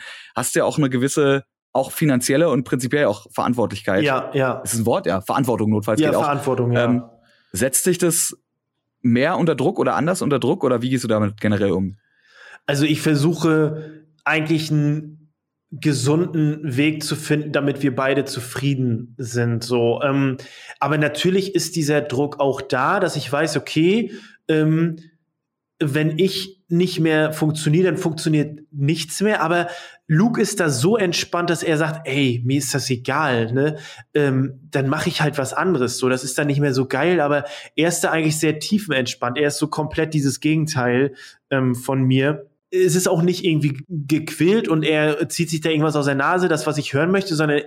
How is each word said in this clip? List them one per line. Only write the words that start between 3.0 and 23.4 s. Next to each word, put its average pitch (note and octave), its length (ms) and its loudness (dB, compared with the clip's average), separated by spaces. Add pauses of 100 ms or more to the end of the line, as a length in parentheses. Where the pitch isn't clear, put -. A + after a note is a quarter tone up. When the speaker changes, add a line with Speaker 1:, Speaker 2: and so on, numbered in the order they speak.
Speaker 1:
auch G#2 260 -2
Verantwortlichkeit. G#2 720 0
Speaker 2:
Ja, C3 300 0
ja. C3 300 0
Speaker 1:
Ist - 120 -6
ein A2+ 100 0
Wort, C#3+ 200 0
ja. F#2+ 160 0
Verantwortung A2+ 500 0
notfalls G#2+ 280 0
Speaker 2:
Ja, D3+ 100 4
Speaker 1:
geht - 60 2
auch. A#2 80 2
Speaker 2:
Verantwortung, C3 480 0
ja. A#2+ 140 2
Speaker 1:
Ähm, B2 180 2 (480)
setzt B2+ 360 0
dich F3 100 2
das - 400 0 (640)
mehr C3 360 2
unter D#3+ 180 2
Druck C3+ 240 0
oder B2 160 0
anders D3 260 0
unter C3+ 180 0
Druck C#3+ 240 -2
oder B2 180 2
wie B2+ 80 -2
gehst C3 140 0
du B2 60 -4
damit G#2+ 320 0
generell G2+ 300 2
um? F#2+ 260 -2 (680)
Speaker 2:
Also C#3+ 180 0
ich D3+ 160 0
versuche D#3 1040 0 (180)
eigentlich D#3 480 0
einen D3+ 640 -2 (380)
gesunden D3+ 1080 0
Weg D#3 260 0
zu D#3 120 -4
finden, D3+ 360 -2
damit C#3 300 0
wir C#3 140 2
beide C#3 300 2
zufrieden B2+ 920 -4
sind, A#2 460 -2
so. A#2 400 0
Ähm, C3+ 340 0 (420)
aber D3 200 0
natürlich F#3 560 0
ist - 200 -4
dieser D3 240 2
Druck C#3+ 400 -2
auch C3+ 220 0
da, D3 400 0
dass E3 160 0
ich A#2 120 -8
weiß, D#3 280 0